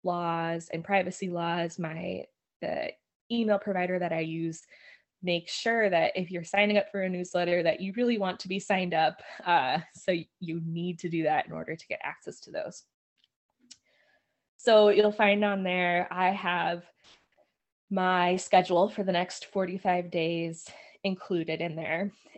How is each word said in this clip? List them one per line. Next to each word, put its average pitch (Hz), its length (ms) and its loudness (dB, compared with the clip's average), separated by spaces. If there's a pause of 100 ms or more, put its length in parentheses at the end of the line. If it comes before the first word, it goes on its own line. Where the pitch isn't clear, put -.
laws 170 680 -2
and 165 120 -6
privacy 190 440 0
laws, 170 500 -2
my, 165 460 -6 (380)
the - 300 -4 (380)
email 220 280 2
provider 185 400 -2
that 175 140 -2
I 165 80 -2
use 165 420 -4 (600)
makes 170 280 0
sure 226 380 2
that 165 240 4
if 180 160 -4
you're 175 140 -6
signing 208 320 2
up - 160 0
for 196 100 -4
a 190 60 -2
newsletter 175 560 0
that 160 160 2
you 190 160 -6
really 240 220 2
want 185 200 -2
to 185 100 -12
be 190 120 -4
signed 185 340 -2
up. 160 280 2 (220)
Uh, 151 340 2 (140)
so - 200 -4 (260)
you 165 260 -6
need 170 360 -4
to 180 80 -6
do 160 160 -2
that 151 220 0
in - 60 -14
order 160 220 -8
to - 140 -16
get - 140 -8
access - 380 -12
to - 120 -20
those. - 320 -10 (1700)
So 214 340 8
you'll 208 220 6
find 208 320 4
on 196 200 0
there, 180 460 0
I 180 200 2
have 175 540 -2 (1080)
my 185 460 4
schedule 180 520 4
for - 160 -6
the 185 80 0
next 175 340 -2
forty-five 180 640 -2
days 165 580 -2 (360)
included 170 560 -2
in 170 160 -4
there. 165 340 -4 (280)